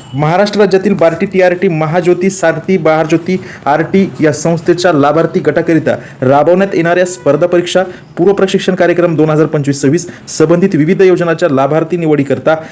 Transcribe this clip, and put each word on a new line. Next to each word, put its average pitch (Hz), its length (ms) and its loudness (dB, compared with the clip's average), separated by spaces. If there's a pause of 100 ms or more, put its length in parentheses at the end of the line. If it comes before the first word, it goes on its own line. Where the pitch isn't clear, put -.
(140)
महाराष्ट्र 180 460 0
राज्यातील 190 340 2
बार्टी 165 320 0
टीआरटी, 180 420 0
महाज्योती, 175 640 0
सारथी, 165 480 -2
महाज्योती, 160 640 0 (240)
आरटी 160 460 0 (100)
या 151 120 2
संस्थेच्या 170 600 0
लाभार्थी 156 460 0
गटाकरिता 151 520 0 (300)
राबवण्यात 151 540 2
येणाऱ्या 175 300 0
स्पर्धा 151 420 0
परीक्षा 175 360 0 (340)
पूर्व 190 160 2
प्रशिक्षण 196 420 -2
कार्यक्रम 175 400 0
दोन 151 140 2
हजार 151 160 2
पंचवीस 139 360 -2
सव्वीस 123 260 0 (200)
संबंधित 170 460 2
विविध 160 280 0
योजनांच्या 170 480 2
लाभार्थी 151 480 0
निवडीकरता 151 580 0 (160)